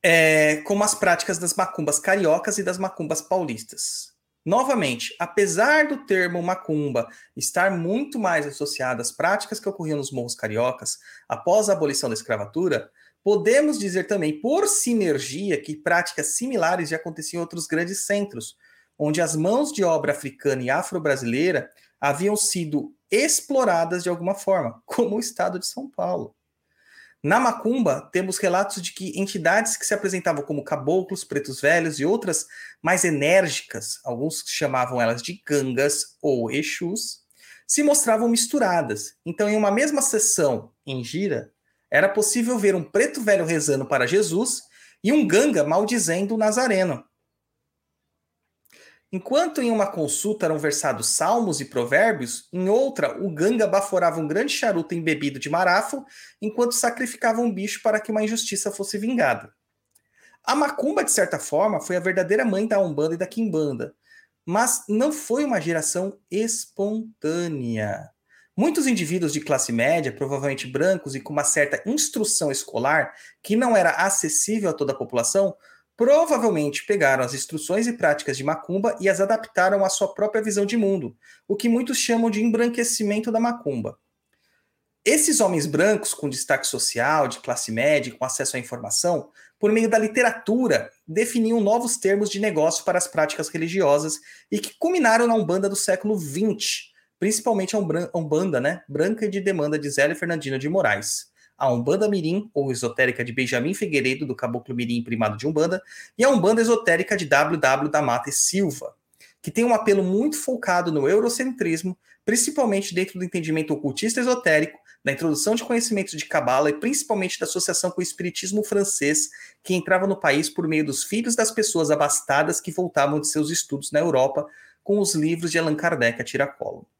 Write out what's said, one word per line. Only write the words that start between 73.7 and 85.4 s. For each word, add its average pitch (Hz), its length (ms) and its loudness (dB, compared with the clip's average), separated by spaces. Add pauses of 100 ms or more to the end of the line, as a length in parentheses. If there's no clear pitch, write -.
era 170 140 6
acessível 196 800 0
a - 20 -4
toda 143 180 -2
a - 40 -2
população, 190 600 0 (400)
provavelmente 233 920 2
pegaram 139 380 4
as 127 120 -4
instruções 175 500 -4
e 240 80 -2
práticas 147 420 0
de 135 80 -8
macumba 175 560 -2
e 196 80 2
as 190 140 2
adaptaram 196 640 2
à 190 40 0
sua 190 240 -2
própria 214 280 0
visão 202 240 0
de 220 100 -2
mundo, 196 400 0 (320)
o 202 80 0
que 233 140 0
muitos 240 300 2
chamam 226 320 2
de 214 120 0
embranquecimento 233 880 0
da 226 80 0
macumba. 226 580 -4 (1080)
Esses 294 340 4
homens 175 280 2